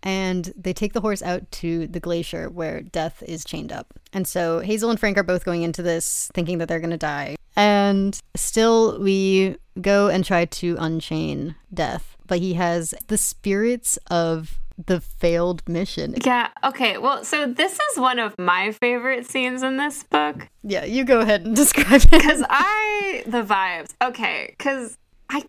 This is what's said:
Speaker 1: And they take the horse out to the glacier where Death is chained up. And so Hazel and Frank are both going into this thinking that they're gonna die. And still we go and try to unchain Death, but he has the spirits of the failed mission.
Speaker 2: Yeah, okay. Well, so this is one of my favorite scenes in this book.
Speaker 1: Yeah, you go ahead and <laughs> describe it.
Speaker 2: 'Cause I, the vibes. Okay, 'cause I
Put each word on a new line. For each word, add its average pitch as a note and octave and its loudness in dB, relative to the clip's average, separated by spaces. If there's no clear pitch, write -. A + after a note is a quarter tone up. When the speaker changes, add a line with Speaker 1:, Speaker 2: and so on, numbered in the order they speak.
Speaker 1:
And F#3+ -4
they F#3 -6
take G#3+ -4
the A3+ -4
horse G3+ -4
out E3+ -6
to E3 -6
the E3+ -10
glacier E3+ -6
where D#3+ -8
Death E3 -8
is E3 -12
chained - -12
up. - -12
And F#3+ -4
so E3 -2
Hazel G#3+ -2
and A3 0
Frank G3+ 0
are G3 2
both F3+ -2
going E3+ -2
into E3+ -4
this E3+ -4
thinking F3 -4
that E3 -4
they're E3+ -4
gonna E3+ -6
die. C#3+ -6
And G3+ 2
still A3+ 2
we F#3+ 2
go G3+ 4
and F#3+ 2
try F3 2
to E3+ -4
unchain D#3+ -4
Death, - -6
but F3 -2
he F3+ -2
has E3+ -2
the G#3+ -2
spirits A3+ -2
of E3 -2
the F3+ 0
failed E3+ -2
mission. E3+ -6
Speaker 2:
Yeah, A#3+ 2
okay. B3 0
Well, C#4 -2
so D4+ -4
this E4+ -2
is F#4+ -6
one B3+ 2
of A#3 -4
my F#3 0
favorite B3 -2
scenes B3+ -4
in C4 -2
this C#4+ -4
book. D3+ -2
Speaker 1:
Yeah, F#3+ -4
you A#3+ -2
go A#3+ 6
ahead G#3 2
and A3 -2
<laughs> C#4 6
describe C#4 6
it. - 12
Speaker 2:
'Cause D4+ 4
I, G4+ 0
the A#3 -2
vibes. F#3+ -2
Okay, A#3 -4
'cause C4 -6
I D4 -4